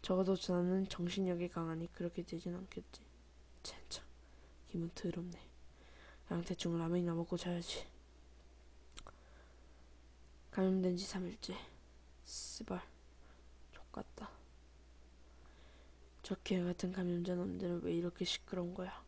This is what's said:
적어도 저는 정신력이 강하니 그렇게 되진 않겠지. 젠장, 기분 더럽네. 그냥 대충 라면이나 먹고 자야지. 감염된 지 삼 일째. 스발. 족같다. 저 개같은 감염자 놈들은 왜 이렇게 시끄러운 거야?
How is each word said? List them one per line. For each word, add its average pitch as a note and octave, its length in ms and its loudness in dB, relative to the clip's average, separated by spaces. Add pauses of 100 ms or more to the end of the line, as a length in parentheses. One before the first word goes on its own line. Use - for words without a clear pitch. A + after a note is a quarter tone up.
적어도 F#3 340 6
저는 F3+ 520 4
정신력이 F3 640 0
강하니 E3 440 -2
그렇게 F3 300 -2
되진 F3 320 -4
않겠지. - 460 -10 (640)
젠장, - 420 -10 (640)
기분 E3+ 260 -2
더럽네. F3 420 -4 (880)
그냥 E3+ 160 0
대충 E3+ 340 0
라면이나 E3+ 360 2
먹고 E3+ 220 0
자야지. F3 500 -2 (2750)
감염된 F#3 440 6
지 F#3 100 -2
삼 F#3 220 -4
일째. F#3+ 280 -6 (680)
스발. - 580 -6 (920)
족같다. - 560 -10 (1900)
저 F#3+ 200 4
개같은 F3+ 500 6
감염자 F3+ 420 4
놈들은 F3 480 2
왜 E3+ 100 4
이렇게 F3 300 4
시끄러운 F3 500 0
거야? F#3 340 -6